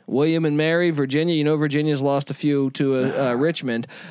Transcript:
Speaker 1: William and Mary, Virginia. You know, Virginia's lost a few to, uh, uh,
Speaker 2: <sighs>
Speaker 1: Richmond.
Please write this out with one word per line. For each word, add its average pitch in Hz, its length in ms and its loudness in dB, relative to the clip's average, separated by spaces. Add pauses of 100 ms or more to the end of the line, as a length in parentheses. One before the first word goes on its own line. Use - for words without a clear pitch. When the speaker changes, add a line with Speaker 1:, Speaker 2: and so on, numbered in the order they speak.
Speaker 1:
William 160 360 2
and 147 140 0
Mary, 165 340 2
Virginia. 147 440 0
You 151 100 2
know, 151 100 2
Virginia's 151 460 0
lost 139 280 0
a 151 40 -6
few 139 380 0
to, 135 240 0
uh, 131 360 0
uh, - 20 0
Speaker 2:
<sighs> 120 40 0
Speaker 1:
Richmond. 131 500 -2 (240)